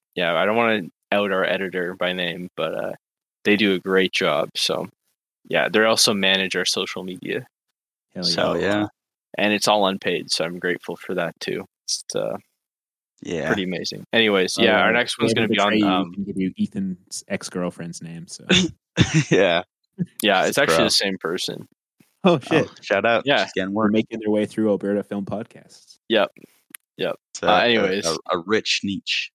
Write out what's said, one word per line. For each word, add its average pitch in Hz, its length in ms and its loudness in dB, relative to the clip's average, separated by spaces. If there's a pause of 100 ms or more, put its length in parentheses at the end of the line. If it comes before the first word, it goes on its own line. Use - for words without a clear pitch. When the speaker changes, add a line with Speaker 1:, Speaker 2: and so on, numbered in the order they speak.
(140)
Speaker 1:
yeah, 87 200 0
I 82 120 2
don't 107 100 2
wanna 113 260 2 (300)
out 101 200 2
our 95 120 0
editor 90 500 -4
by 90 200 -4
name, 87 420 -6
but, 80 180 -4
uh, - 180 -6 (520)
they 104 120 4
do 101 180 4
a 90 40 -2
great 95 340 2
job. 78 440 0
So, - 320 -4 (600)
yeah, 76 220 2
they 107 140 4
also 113 300 4
manage 95 420 0
our 90 100 -2
social - 380 -4
media. 92 420 -8 (680)
Speaker 2:
Hell 92 100 -8
yeah. 87 60 0
Speaker 1:
So, - 120 0
Speaker 3:
Hell 85 180 0
yeah. 104 240 0
Speaker 1:
uh, - 40 -8 (500)
and 104 160 2
it's - 140 0
all 104 180 4
unpaid, 95 440 -2
so - 160 -2
I'm 87 120 -8
grateful 87 380 -4
for - 180 -8
that, 85 260 -4
too. 92 260 -6 (180)
It's, - 200 -6 (100)
uh, 55 220 -4 (880)
Speaker 3:
Yeah. - 260 -6
Speaker 1:
pretty 95 160 0
amazing. 92 400 -8 (100)
Anyways, 104 440 4
Speaker 2:
Oh, - 40 4
Speaker 1:
yeah, 107 180 6
our 92 120 4
Speaker 2:
yeah. 117 60 2
Speaker 1:
next 120 160 -2
Speaker 2:
If - 40 -16
we 139 60 0
Speaker 1:
one's 117 100 2
gonna 113 100 2
Speaker 2:
ever 110 80 0
Speaker 1:
be 104 80 2
on, 101 120 4
Speaker 2:
betray 107 60 2
you, 104 80 4
we 95 60 2
Speaker 1:
um, 87 220 -2
Speaker 2:
can 98 100 -8
give 95 140 -8
you 92 200 0
Ethan's 98 680 -6
ex-girlfriend's 87 720 -8
name, 85 260 -14
so. - 180 -18 (500)
Speaker 3:
<laughs> - 340 0
Yeah. 92 320 4 (600)
Speaker 1:
Yeah, 98 200 4
Speaker 3:
It's 87 80 2
Speaker 1:
it's - 80 0
Speaker 3:
a 139 40 6
Speaker 1:
actually 82 140 4
Speaker 3:
pro. 80 80 4
Speaker 1:
the - 60 2
same 98 280 0
person. - 480 -6 (580)
Speaker 2:
Oh, 180 100 6
Speaker 3:
Oh, 147 60 0
Speaker 2:
shit. 147 300 0 (120)
Speaker 3:
shout 101 220 0
out. 113 220 4
Speaker 1:
Yeah. 127 180 4
Speaker 3:
She's - 80 -10
getting 95 220 -2
Speaker 2:
We're 107 100 0
Speaker 3:
work. 104 80 2
Speaker 2:
making 110 280 -2
their 107 100 -4
way 104 160 2
through 110 240 0
Alberta 101 320 0
film 101 240 -6
podcasts. - 720 -14 (100)
Speaker 1:
Yep. 107 220 2 (680)
Yep. 87 160 -2 (180)
Speaker 3:
It's - 120 -10
a, 90 40 2
Speaker 1:
Uh, 104 100 6
Speaker 3:
a, 104 60 4
Speaker 1:
anyways. 101 420 2
Speaker 3:
a, 82 100 0 (160)
a 90 60 -2
rich 95 440 -2
niche. - 520 -6